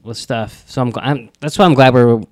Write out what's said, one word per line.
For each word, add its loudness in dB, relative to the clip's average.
with -16
stuff, -10
so -8
I'm -4
gl-, -10
I'm, -6
that's -10
why 4
I'm 4
glad 4
we're 4